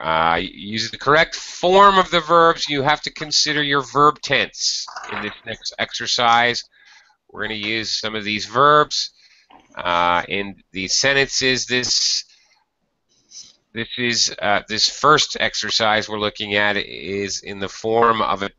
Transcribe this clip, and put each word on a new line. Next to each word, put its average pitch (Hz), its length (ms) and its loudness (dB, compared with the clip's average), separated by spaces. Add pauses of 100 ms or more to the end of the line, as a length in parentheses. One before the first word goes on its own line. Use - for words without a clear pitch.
Uh, 82 400 2
use 104 480 -8
the - 80 -14
correct 156 380 2
form 190 600 4
of 185 120 4
the 170 120 2
verbs. 165 460 2
You 143 140 -2
have 147 200 0
to - 100 -10
consider 151 500 -2
your 143 200 0
verb 143 400 2
tense - 680 -2 (240)
in 104 100 -6
this 104 120 -8 (120)
next - 320 -12
exercise. 117 840 0 (680)
We're 98 140 -10
gonna 107 100 -6
use 107 380 -6
some 110 240 -6
of 107 80 -8
these 101 240 -4
verbs, 147 640 2 (640)
uh, 87 520 2
in 98 280 -6 (160)
these 92 240 -6
sentences. 135 720 0
This, - 580 -2 (1500)
this 113 240 -8
is, 120 440 -2
uh, 98 260 2
this 107 220 -2
first - 500 2
exercise 107 720 0
we're 107 100 -6
looking 104 360 -2
at 104 220 2
is 92 680 -6
in 98 160 -12
the 98 100 -6
form 113 520 2
of 98 220 -2
a 101 160 -6